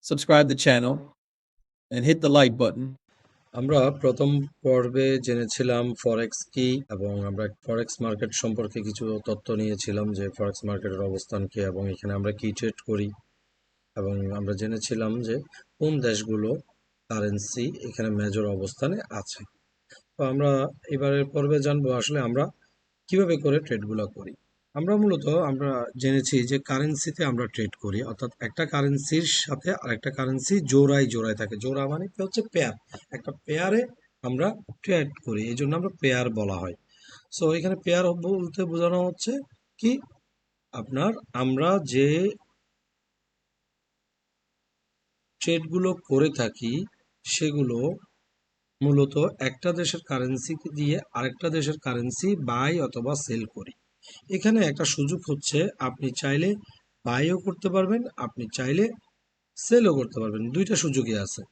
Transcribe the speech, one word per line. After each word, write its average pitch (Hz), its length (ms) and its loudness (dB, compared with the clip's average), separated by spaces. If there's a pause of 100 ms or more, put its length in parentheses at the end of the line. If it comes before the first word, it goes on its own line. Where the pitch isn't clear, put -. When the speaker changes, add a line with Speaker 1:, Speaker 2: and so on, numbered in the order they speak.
(100)
Speaker 1:
Subscribe 147 380 6
the 131 60 2
channel 127 400 4 (1000)
and 123 140 -2
hit 160 160 6
the 147 140 6
like 127 240 8
button. 120 240 0 (760)
Speaker 2:
আমরা 139 200 4 (220)
প্রথম 139 280 4 (340)
পর্বে 127 420 4 (200)
জেনেছিলাম 120 580 0 (180)
ফরেক্স 113 360 0 (160)
কি 127 140 2 (260)
এবং 101 180 -4 (180)
আমরা 101 140 -4 (220)
ফরেক্স 113 280 -4 (100)
মার্কেট 110 260 -2 (120)
সম্পর্কে 110 360 -2 (100)
কিছু 107 160 -8 (240)
তথ্য 107 180 -4 (140)
নিয়েছিলাম 104 460 -2 (120)
যে 98 80 -2 (100)
ফরেক্স 101 320 -4
মার্কেটের 98 420 -4
অবস্থান 98 400 -6
কি - 80 -8 (120)
এবং 92 120 -4 (100)
এখানে 101 260 -6
আমরা 101 220 -2
কি 113 80 -2 (100)
ট্রেড 110 200 -4 (100)
করি, 104 200 -2 (920)
এবং 98 140 -2 (240)
আমরা 104 220 -2
জেনেছিলাম 110 520 -4 (140)
যে 113 100 -2 (440)
কোন 156 120 0 (140)
দেশগুলো 110 440 0 (600)
কারেন্সি 104 560 -2 (220)
এখানে 113 200 -4 (100)
মেজর 104 260 0 (120)
অবস্থানে 135 400 -4 (240)
আছে। - 200 -12 (760)
তো - 40 -6 (120)
আমরা 143 180 4 (440)
এবারের 139 380 2
পর্বে 147 340 2
জানবো 143 220 2 (120)
আসলে 147 180 -2 (100)
আমরা 127 160 2 (640)
কিভাবে 185 260 4 (100)
করে 143 220 4
ট্রেডগুলো 107 400 -4 (120)
করি। 95 160 -14 (440)
আমরা 180 240 0
মূলত 170 240 2 (240)
আমরা 135 200 0 (320)
জেনেছি 135 340 2 (140)
যে 139 60 2 (140)
কারেন্সিতে 147 600 -2
আমরা 120 240 -2
ট্রেড 107 180 -4 (120)
করি, 101 140 -2 (120)
অর্থাৎ 117 200 -8 (160)
একটা 135 180 -4 (100)
কারেন্সির 143 520 2 (180)
সাথে 147 260 -4 (120)
আরেকটা 120 360 -4
কারেন্সি 131 360 0 (180)
জোড়ায় 139 400 8
জোড়ায় 110 280 -2
থাকে। 110 140 -4 (100)
জোড়া 135 180 -2 (100)
মানে 165 200 -4
কি - 120 -20
হচ্ছে? 196 180 -2 (100)
পেয়ার। 135 220 2 (420)
একটা 123 140 -10 (160)
পেয়ারে 185 340 2 (440)
আমরা 127 240 0 (360)
ট্রেড 165 240 2 (180)
করি, 107 240 -2
এই 120 100 -4
জন্য 143 180 0
আমরা 185 140 -4 (100)
পেয়ার 127 240 2 (120)
বলা 98 240 -2
হয়। 90 140 -8 (600)
So 180 80 -2 (140)
এখানে 185 260 -2
পেয়ার 175 200 2 (220)
বলতে 180 340 -2 (100)
বোঝানো 170 360 2
হচ্ছে 180 260 -4 (480)
কি, 226 120 4 (880)
আপনার 131 320 0 (300)
আমরা 131 280 2 (220)
যে 135 160 6 (3250)
ট্রেডগুলো 165 480 0 (200)
করে 139 180 6 (120)
থাকি 117 320 -2 (600)
সেগুলো 143 440 0 (1080)
মূলত 143 300 4 (340)
একটা 151 220 -4 (100)
দেশের 170 300 -2
কারেন্সি 127 420 -4 (260)
দিয়ে 147 180 2 (220)
আরেকটা 131 380 -4
দেশের 151 200 0 (100)
কারেন্সি 123 420 -2 (220)
বাই 131 220 0 (140)
অথবা 120 260 -4 (140)
সেল 113 180 -4 (120)
করি। - 180 -16 (640)
এখানে 220 240 4 (100)
একটা 147 140 -2 (100)
সুযোগ 151 260 -2 (100)
হচ্ছে 143 280 -2 (300)
আপনি 135 200 -4 (140)
চাইলে 143 260 2 (580)
বাইও 143 300 2 (100)
করতে 190 280 -4
পারবেন, 190 280 2 (220)
আপনি 123 200 -8 (140)
চাইলে 139 260 2 (800)
সেলও 220 340 6
করতে 117 240 -2
পারবেন, 107 200 -2 (120)
দুইটা 196 280 2
সুযোগই 127 420 0
আছে। 98 280 -10